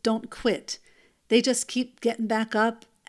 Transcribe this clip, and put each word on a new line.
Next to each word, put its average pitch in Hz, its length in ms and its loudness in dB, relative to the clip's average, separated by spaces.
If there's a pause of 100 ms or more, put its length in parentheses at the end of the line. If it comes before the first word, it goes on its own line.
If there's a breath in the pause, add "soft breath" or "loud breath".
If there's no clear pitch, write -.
don't 226 260 0
quit. - 520 -2 (480 soft breath)
They 226 120 6
just 240 280 0
keep 247 320 -6
getting 226 260 -2
back 220 300 -2
up 226 280 0 (240)